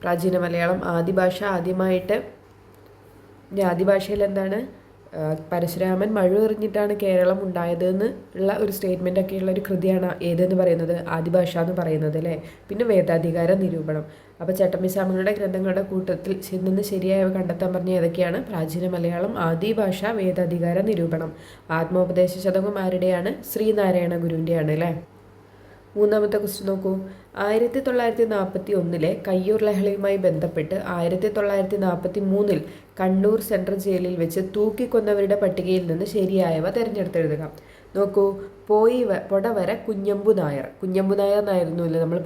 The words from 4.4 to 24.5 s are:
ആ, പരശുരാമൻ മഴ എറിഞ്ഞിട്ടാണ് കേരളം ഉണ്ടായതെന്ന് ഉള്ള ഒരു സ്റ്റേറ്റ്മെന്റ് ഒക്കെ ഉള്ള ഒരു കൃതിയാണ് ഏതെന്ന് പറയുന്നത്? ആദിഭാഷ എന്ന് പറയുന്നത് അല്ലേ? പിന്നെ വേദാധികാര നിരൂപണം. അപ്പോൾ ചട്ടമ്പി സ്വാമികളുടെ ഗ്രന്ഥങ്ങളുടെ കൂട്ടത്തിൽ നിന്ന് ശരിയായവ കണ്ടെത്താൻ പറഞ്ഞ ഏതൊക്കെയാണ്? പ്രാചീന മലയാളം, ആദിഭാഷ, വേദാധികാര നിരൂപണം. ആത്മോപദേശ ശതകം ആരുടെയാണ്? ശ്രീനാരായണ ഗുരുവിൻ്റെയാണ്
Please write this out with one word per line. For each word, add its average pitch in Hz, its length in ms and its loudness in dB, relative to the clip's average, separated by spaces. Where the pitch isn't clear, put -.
ആ, - 20 -4
പരശുരാമൻ 185 640 0
മഴ 185 140 4
എറിഞ്ഞിട്ടാണ് 214 480 0
കേരളം 185 420 4
ഉണ്ടായതെന്ന് 180 640 0
ഉള്ള 196 120 2
ഒരു 196 120 0
സ്റ്റേറ്റ്മെന്റ് 180 460 0
ഒക്കെ 190 200 -4
ഉള്ള 190 140 0
ഒരു 190 120 -2
കൃതിയാണ് 185 420 2
ഏതെന്ന് 180 320 2
പറയുന്നത്? 170 320 2
ആദിഭാഷ 170 380 2
എന്ന് 175 160 -2
പറയുന്നത് 156 420 0
അല്ലേ? 170 140 -4
പിന്നെ 214 240 -2
വേദാധികാര 170 600 2
നിരൂപണം. 156 400 -2
അപ്പോൾ 180 180 -2
ചട്ടമ്പി 185 360 2
സ്വാമികളുടെ 185 440 0
ഗ്രന്ഥങ്ങളുടെ 185 540 -2
കൂട്ടത്തിൽ 185 420 -2
നിന്ന് 196 240 2
ശരിയായവ 190 460 2
കണ്ടെത്താൻ 180 400 -2
പറഞ്ഞ 185 240 0
ഏതൊക്കെയാണ്? 175 400 0
പ്രാചീന 170 460 -4
മലയാളം, 175 360 -2
ആദിഭാഷ, 190 560 0
വേദാധികാര 175 560 0
നിരൂപണം. 165 420 -2
ആത്മോപദേശ 180 640 2
ശതകം 190 400 0
ആരുടെയാണ്? 185 480 0
ശ്രീനാരായണ 190 640 2
ഗുരുവിൻ്റെയാണ് 160 520 0